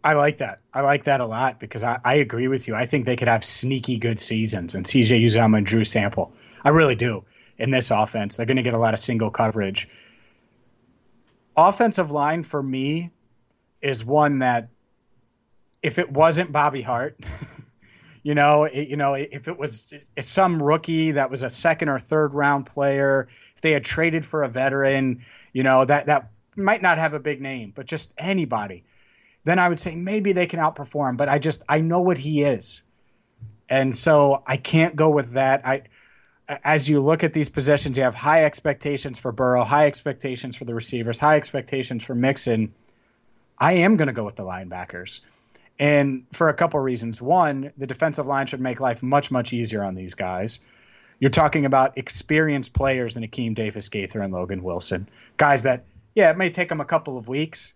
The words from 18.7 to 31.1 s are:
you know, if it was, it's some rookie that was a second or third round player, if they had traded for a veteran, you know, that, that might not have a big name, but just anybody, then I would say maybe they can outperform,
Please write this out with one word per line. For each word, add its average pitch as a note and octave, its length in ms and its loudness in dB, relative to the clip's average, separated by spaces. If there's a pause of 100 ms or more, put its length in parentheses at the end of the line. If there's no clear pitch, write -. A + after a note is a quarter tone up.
you C#3+ 100 -6
know, C#3 160 0
if C#3 340 -8
it F3 100 -10
was, C#3 360 -10 (220)
it's C#3 140 -10
some F3 320 2
rookie D#3+ 500 0
that C3+ 180 0
was C3 140 -6
a B2+ 60 -6
second D#3+ 400 0
or C3+ 100 -2
third D3+ 340 0
round C#3+ 320 2
player, C#3 600 0 (280)
if - 60 -20
they D#3+ 100 2
had C#3 120 0
traded D#3+ 420 -2
for D#3 180 -4
a C3+ 40 -2
veteran, C3+ 760 0 (300)
you C3 100 -2
know, C3 220 6
that, C#3+ 220 2
that D3 240 0 (240)
might G3+ 260 0
not F3 160 4
have D#3+ 160 0
a D3+ 60 -6
big C3+ 220 -6
name, B2+ 340 -10
but C3+ 100 -14
just - 320 -10
anybody, A#2+ 680 -4 (600)
then F3 160 2
I F3+ 80 4
would E3+ 120 0
say E3 160 -8
maybe G3 380 -2
they F3 140 0
can E3+ 120 -6
outperform, D3 580 -2